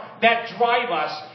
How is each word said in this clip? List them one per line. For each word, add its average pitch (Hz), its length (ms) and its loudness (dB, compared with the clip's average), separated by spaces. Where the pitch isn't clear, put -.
that 226 360 2
drive 240 320 2
us, 156 320 -2